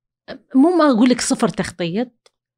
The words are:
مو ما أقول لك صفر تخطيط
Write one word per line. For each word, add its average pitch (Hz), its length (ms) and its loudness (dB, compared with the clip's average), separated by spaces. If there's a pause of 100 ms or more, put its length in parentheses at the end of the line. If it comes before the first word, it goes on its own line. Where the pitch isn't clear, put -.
(540)
مو 320 220 4
ما 302 140 4
أقول 247 200 2
لك 240 100 -2
صفر - 280 -2
تخطيط 180 840 -8 (260)